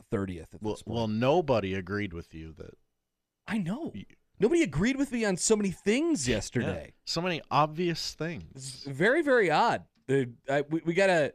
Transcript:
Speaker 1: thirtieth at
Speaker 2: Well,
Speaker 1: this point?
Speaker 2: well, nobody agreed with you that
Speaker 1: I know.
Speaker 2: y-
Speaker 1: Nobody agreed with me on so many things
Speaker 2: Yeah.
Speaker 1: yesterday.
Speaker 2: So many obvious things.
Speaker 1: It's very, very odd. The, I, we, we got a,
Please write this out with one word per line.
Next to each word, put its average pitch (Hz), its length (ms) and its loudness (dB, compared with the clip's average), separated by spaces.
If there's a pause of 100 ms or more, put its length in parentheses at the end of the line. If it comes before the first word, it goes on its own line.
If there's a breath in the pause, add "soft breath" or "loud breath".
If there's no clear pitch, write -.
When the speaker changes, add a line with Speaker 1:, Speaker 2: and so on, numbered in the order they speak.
(120)
Speaker 1:
thirtieth 92 420 -4
at 82 80 -18
Speaker 2:
Well, 107 140 -2
Speaker 1:
this - 80 -14
point? 110 120 -6
Speaker 2:
well, 117 120 -2
nobody 120 640 2
agreed 95 400 -4
with 85 200 -14
you 80 200 -14
that - 240 -18 (720)
Speaker 1:
I 214 100 -2
know. 214 360 -4
Speaker 2:
y- 196 120 -12 (320)
Speaker 1:
Nobody 320 260 4
agreed 214 340 0
with 277 160 0
me 233 100 0
on 190 140 2
so - 180 2
many 202 160 2
things 226 560 0
Speaker 2:
Yeah. 117 80 2
Speaker 1:
yesterday. 95 580 -4 (120)
Speaker 2:
So - 160 -4
many 175 280 -2
obvious 156 640 0
things. 151 300 -8 (100)
Speaker 1:
It's 131 300 -16
very, 185 380 2
very 247 280 4
odd. 170 360 2 (220)
The, 131 220 2 (200)
I, 143 200 2
we, 160 160 -2
we 170 80 0
got 190 160 4
a, 156 260 2